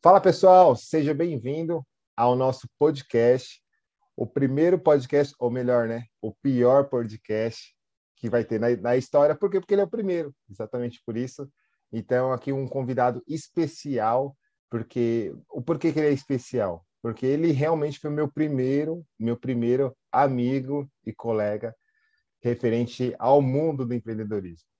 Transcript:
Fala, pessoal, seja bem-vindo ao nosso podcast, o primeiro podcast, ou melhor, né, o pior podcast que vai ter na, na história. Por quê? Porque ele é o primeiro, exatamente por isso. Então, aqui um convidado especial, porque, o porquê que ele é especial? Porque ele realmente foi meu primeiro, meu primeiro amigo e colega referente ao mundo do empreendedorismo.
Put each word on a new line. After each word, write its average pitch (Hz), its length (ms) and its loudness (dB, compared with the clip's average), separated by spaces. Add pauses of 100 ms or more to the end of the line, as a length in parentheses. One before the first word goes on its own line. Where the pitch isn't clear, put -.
Fala, 185 180 8
pessoal, 185 540 8
seja 151 400 -2
bem-vindo 156 640 -4 (360)
ao 123 180 2
nosso 127 420 -2
podcast, 131 840 0 (540)
o 123 100 -6
primeiro 143 500 0
podcast, 147 600 2
ou 123 100 -2
melhor, 123 380 0
né, 117 200 -8 (140)
o 107 140 -8
pior 135 540 2
podcast 110 840 -6 (440)
que 120 120 -10
vai 117 160 0
ter 113 140 -4
na, 120 200 0
na 120 180 0
história. 147 400 2
Por 196 120 -2
quê? 185 120 -2
Porque 202 140 -2
ele 202 60 2
é 202 40 2
o 180 40 -8
primeiro, 175 460 -6 (160)
exatamente 120 560 -6
por 110 100 -6
isso. 131 320 -8 (440)
Então, 127 400 0
aqui 127 200 -6
um 135 140 -4
convidado 123 640 -2
especial, 139 1080 -4 (320)
porque, 117 640 -4 (160)
o - 140 -12
porquê 160 300 -2
que 151 80 -2
ele 151 80 2
é 147 40 4
especial? 120 720 -4 (160)
Porque 117 240 -8
ele 147 280 0
realmente 147 480 -2
foi 156 100 -8
meu 147 180 -2
primeiro, 151 800 -2 (100)
meu 117 200 -4
primeiro 123 600 -2 (140)
amigo 135 800 -2 (160)
e 113 60 -10
colega 107 600 -4 (680)
referente 120 800 -2
ao 135 200 4
mundo 139 460 -2
do 120 80 -6
empreendedorismo. 107 720 -8 (120)